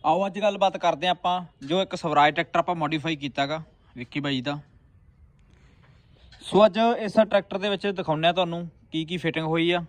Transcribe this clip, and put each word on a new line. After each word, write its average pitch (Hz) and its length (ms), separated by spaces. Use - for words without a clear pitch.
ਆਓ 175 220
ਅੱਜ 202 140
ਗੱਲਬਾਤ 196 360
ਕਰਦੇ 170 300
ਹਾਂ 180 40
ਆਪਾਂ 180 560
ਜੋ 170 140
ਇੱਕ - 140
ਸਵਰਾਜ 151 380
ਟਰੈਕਟਰ 170 260
ਆਪਾਂ 170 160
ਮੋਡੀਫਾਈ 160 400
ਕੀਤਾ 139 320
ਗਾ 156 140
ਵਿੱਕੀ 123 220
ਬਾਈ 139 220
ਦਾ। 143 160
ਸੋ 208 240
ਅੱਜ 214 140
ਇਸ 208 160
ਟਰੈਕਟਰ 208 440
ਦੇ 196 120
ਵਿੱਚ 196 180
ਦਿਖਾਉਂਦੇ 170 400
ਹਾਂ 175 60
ਤੁਹਾਨੂੰ 170 340
ਕੀ 160 140
ਕੀ 175 120
ਫਿਟਿੰਗ 160 280
ਹੋਈ 165 260
ਆ 180 180